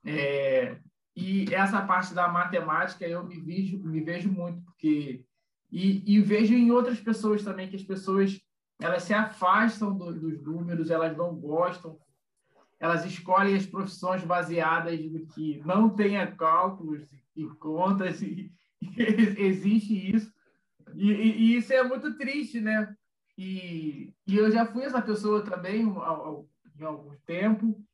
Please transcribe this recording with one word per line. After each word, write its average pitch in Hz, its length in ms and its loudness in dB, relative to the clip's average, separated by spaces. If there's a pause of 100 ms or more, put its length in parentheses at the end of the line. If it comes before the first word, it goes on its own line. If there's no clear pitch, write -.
É... 139 720 0 (380)
e 190 380 0
essa 196 320 2
parte 185 280 0
da 175 140 2
matemática 175 760 -2
eu 170 180 -4
me 170 160 -14
vejo, 175 440 -4
me 160 180 -4
vejo 180 300 -2
muito, 175 320 -6
porque, 147 600 -4 (480)
e, 196 440 2
e 214 60 8
vejo 214 340 4
em 240 160 6
outras 247 280 2
pessoas 214 440 0
também, 190 260 -8
que 196 60 -10
as 190 80 -10
pessoas, 196 560 0 (420)
elas 170 220 -2
se 208 100 -2
afastam 208 840 2
do, 175 180 -8
dos 156 280 -6
números, 165 480 -4
elas 160 260 0
não 170 200 -4
gostam, 160 640 -4 (800)
elas 170 260 0
escolhem 196 500 2
as 196 100 0
profissões 185 580 -4
baseadas 165 760 0 (120)
no 160 160 -10
que 151 380 -6
não 208 240 4
tenha 202 460 0
cálculos 165 680 0 (320)
e 156 100 -8 (140)
contas, 180 600 0
e, - 300 -8 (140)
<laughs> - 160 -20
e 214 600 2
existe 202 720 2
isso. - 160 0 (640)
E, 196 160 4
e, 214 300 2
e 233 160 6
isso 240 160 0
é 262 100 6
muito 262 340 -2
triste, 262 440 -6
né? 214 340 -2 (420)
E, 175 760 -8 (120)
e 190 120 2
eu 214 140 6
já 226 140 4
fui 247 180 -6
essa 254 180 -2
pessoa 208 420 0
também, 190 420 -2
um, 185 140 -2
ao, 156 260 -4
ao, 147 240 -12 (300)
em 151 40 -12
algum 143 320 -12 (100)
tempo 202 580 0 (100)